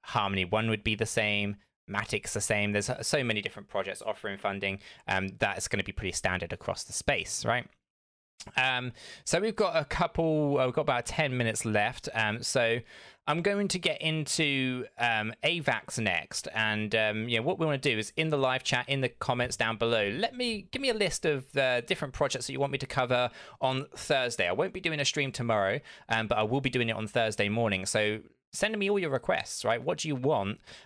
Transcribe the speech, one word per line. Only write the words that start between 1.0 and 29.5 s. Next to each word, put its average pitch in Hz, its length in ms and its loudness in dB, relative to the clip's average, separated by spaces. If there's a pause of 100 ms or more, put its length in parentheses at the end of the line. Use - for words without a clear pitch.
same, 104 520 0 (280)
Matic's 104 480 -4
the 107 60 -2
same. 104 320 2
There's 104 180 0 (120)
so 143 200 0
many 113 180 0
different - 280 -10
projects 98 360 -4
offering 104 320 -6
funding, 98 440 -4 (260)
um, 95 220 0 (100)
that 101 200 0
it's - 100 -6
gonna 98 160 -2
be - 80 -10
pretty 98 180 -6
standard 90 420 -2
across - 300 -6
the - 100 -14
space, - 520 -2
right? 120 240 0 (880)
Um, 127 340 0 (340)
so - 140 2
we've 208 160 0
got 180 220 2
a 156 80 2
couple, 156 720 2
uh, 131 80 6
we've 123 80 0
got 156 80 2
about 123 240 0
ten 139 300 0
minutes 113 280 0
left. 107 480 0
Um, 110 300 0
so 117 380 2 (480)
I'm 151 120 2
going 202 280 2
to 185 100 -2
get 170 240 0
into, 139 840 2 (120)
um, 113 340 2 (120)
avax 143 560 0
next. 90 520 -2
And, 107 440 0
um, 110 320 2
you 120 80 0
know, 113 80 0
what 175 160 0
we 160 60 2
wanna 147 120 2
do 131 180 2
is 107 200 -4
in 160 140 0
the 151 80 2
live 131 260 2
chat, 123 240 0
in 139 120 0
the 127 100 0
comments 123 460 -2
down 113 200 0
below, 113 320 2
let 165 260 -2
me, 240 380 -4
give 277 100 -6
me 269 80 0
a 226 40 2
list 208 300 -2
of 143 280 0
the 127 340 2
different - 280 -4
projects 131 340 0
that 147 40 -8
you 131 60 -6
want 139 140 0
me 139 60 -2
to 135 80 -4
cover 123 440 2 (300)
on 131 340 0
Thursday. 123 540 2
I 87 40 2
won't 156 200 0
be 190 80 -8
doing 160 180 -2
a 143 60 0
stream 139 260 0
tomorrow, 110 480 2 (300)
um, 113 180 2
but 107 100 2
I 107 60 4
will 117 180 2
be 135 100 -2
doing 120 180 0
it 110 80 -2
on 107 100 -6
Thursday 107 420 0
morning. 104 380 2
So 107 320 2 (360)
send 214 220 0
me 196 140 0
all 208 80 4
your 175 100 -2
requests, - 560 -2